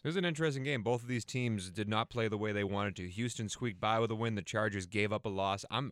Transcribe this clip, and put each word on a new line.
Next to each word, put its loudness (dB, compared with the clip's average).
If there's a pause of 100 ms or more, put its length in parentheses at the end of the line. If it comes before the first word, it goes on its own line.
This 0
is -2
an 2
interesting 2
game. 0
Both 2
of -12
these 0
teams 0
did -2
not 2
play 0
the 0
way 0
they 2
wanted 0
to. -6
Houston -2
squeaked -4
by 4
with 2
a 0
win. 0
The -2
Chargers 0
gave 2
up -2
a -2
loss. 0
I'm, -2